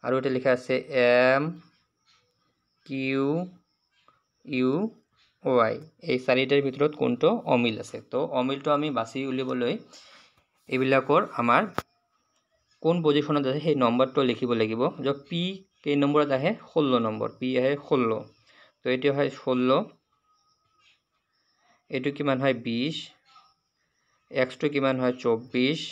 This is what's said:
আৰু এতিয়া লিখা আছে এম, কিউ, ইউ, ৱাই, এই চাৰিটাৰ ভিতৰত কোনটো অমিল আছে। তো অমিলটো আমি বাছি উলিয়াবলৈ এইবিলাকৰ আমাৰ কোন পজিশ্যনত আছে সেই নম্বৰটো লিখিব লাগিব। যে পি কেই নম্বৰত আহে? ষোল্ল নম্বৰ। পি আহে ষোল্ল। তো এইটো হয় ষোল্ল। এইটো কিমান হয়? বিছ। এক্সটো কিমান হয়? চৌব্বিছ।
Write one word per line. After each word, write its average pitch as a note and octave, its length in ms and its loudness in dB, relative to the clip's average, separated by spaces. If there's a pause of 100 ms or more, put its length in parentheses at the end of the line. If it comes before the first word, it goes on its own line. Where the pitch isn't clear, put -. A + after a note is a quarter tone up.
আৰু B2 140 -2
এতিয়া C3 160 -2
লিখা B2+ 180 0
আছে B2+ 240 0 (240)
এম, B2+ 440 6 (1400)
কিউ, C3+ 400 -2 (1200)
ইউ, B2+ 260 0 (720)
ৱাই, A#2 320 2 (260)
এই D3 180 -2
চাৰিটাৰ C3+ 420 2
ভিতৰত C#3 340 0
কোনটো C3 340 0 (160)
অমিল A#2+ 340 0
আছে। - 300 -12
তো B2 100 -4 (140)
অমিলটো C3+ 380 -4
আমি D3 200 0
বাছি A#2+ 340 -6
উলিয়াবলৈ C3 480 -2 (960)
এইবিলাকৰ C3 680 2
আমাৰ B2 320 2 (1160)
কোন E3 180 2
পজিশ্যনত D3 460 2
আছে C#3 140 -2
সেই D#3 140 0
নম্বৰটো B2+ 480 2
লিখিব B2 300 0
লাগিব। A2 280 0 (180)
যে C3+ 140 -2 (100)
পি E3+ 180 -6 (380)
কেই D3 160 -2
নম্বৰত C#3+ 360 2
আহে? C#3 200 0 (140)
ষোল্ল D3 340 0
নম্বৰ। A2 360 -4
পি B2+ 220 -6
আহে C3 240 2
ষোল্ল। B2 300 0 (640)
তো - 140 -14
এইটো C3 240 0
হয় C#3 200 0
ষোল্ল। B2+ 360 0 (2250)
এইটো C#3 200 -2
কিমান C#3 280 0
হয়? C3+ 220 2
বিছ। A#2+ 340 -2 (1400)
এক্সটো B2+ 380 -2
কিমান C3+ 300 0
হয়? B2+ 140 0
চৌব্বিছ। B2+ 680 -2 (120)